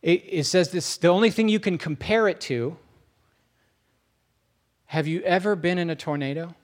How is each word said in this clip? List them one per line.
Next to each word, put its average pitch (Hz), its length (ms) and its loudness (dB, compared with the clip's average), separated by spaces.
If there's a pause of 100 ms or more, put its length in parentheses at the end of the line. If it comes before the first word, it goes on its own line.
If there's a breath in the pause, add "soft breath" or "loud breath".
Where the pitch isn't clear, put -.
It, 175 260 2
it 160 180 -2
says 180 260 2
this, - 280 -6
the 170 100 4
only 202 220 6
thing 220 180 0
you 214 100 2
can 196 200 -2
compare 208 500 0
it 180 140 0
to, 131 340 -4 (2000)
have 151 180 -2
you 165 160 -2
ever 190 340 0
been 175 220 -2
in 170 100 -2
a 160 80 -4
tornado? 151 680 -6